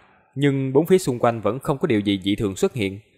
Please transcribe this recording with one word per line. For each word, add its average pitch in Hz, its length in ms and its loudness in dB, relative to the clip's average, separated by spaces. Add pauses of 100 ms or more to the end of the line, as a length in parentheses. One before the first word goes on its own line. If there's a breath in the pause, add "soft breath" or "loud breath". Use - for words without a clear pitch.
(360)
nhưng 135 380 0
bốn 151 120 4
phía 185 120 4
xung 123 220 -2
quanh 117 220 0
vẫn 104 180 -2
không 143 180 -4
có 175 100 -2
điều 110 120 2
gì 101 240 0
dị 98 120 0
thường 101 200 -2
xuất - 180 -2
hiện. 98 260 -4 (180)